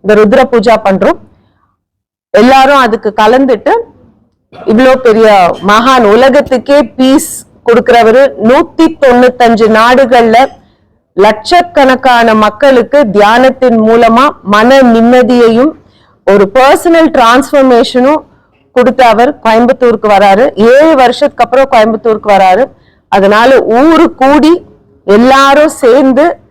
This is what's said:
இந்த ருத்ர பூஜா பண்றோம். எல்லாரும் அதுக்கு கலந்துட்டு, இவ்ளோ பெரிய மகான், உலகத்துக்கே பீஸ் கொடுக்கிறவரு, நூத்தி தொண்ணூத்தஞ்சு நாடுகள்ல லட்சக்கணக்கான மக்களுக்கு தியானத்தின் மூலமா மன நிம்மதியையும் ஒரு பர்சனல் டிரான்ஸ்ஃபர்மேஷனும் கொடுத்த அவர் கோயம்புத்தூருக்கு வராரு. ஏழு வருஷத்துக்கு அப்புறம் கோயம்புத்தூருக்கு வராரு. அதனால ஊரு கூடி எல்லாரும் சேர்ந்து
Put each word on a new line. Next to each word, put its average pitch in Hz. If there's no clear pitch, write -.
இந்த 196
ருத்ர 214
பூஜா 233
பண்றோம். 196
எல்லாரும் 269
அதுக்கு 220
கலந்துட்டு, 254
இவ்ளோ 262
பெரிய 226
மகான், 233
உலகத்துக்கே 262
பீஸ் 262
கொடுக்கிறவரு, 233
நூத்தி 320
தொண்ணூத்தஞ்சு 247
நாடுகள்ல 240
லட்சக்கணக்கான 254
மக்களுக்கு 262
தியானத்தின் 233
மூலமா 233
மன 233
நிம்மதியையும் 240
ஒரு 202
பர்சனல் 320
டிரான்ஸ்ஃபர்மேஷனும் 254
கொடுத்த 254
அவர் 240
கோயம்புத்தூருக்கு 233
வராரு. 196
ஏழு 302
வருஷத்துக்கு 247
அப்புறம் 262
கோயம்புத்தூருக்கு 220
வராரு. 190
அதனால 220
ஊரு 320
கூடி 294
எல்லாரும் 277
சேர்ந்து 262